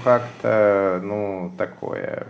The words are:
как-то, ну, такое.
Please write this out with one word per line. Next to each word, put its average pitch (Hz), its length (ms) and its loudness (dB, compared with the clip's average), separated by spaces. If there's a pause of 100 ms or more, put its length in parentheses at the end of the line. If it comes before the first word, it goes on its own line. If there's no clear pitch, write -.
как-то, 107 960 2
ну, 98 560 -6
такое. - 720 -6